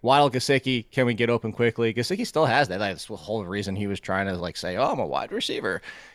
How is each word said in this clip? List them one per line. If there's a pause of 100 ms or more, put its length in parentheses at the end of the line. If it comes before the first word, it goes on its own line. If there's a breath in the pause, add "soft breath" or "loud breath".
Waddle,
Gesicki,
can
we
get
open
quickly?
Gesicki
still
has
that.
That's
the
whole
reason
he
was
trying
to,
like,
say,
"Oh,
I'm
a
wide
receiver." (320 loud breath)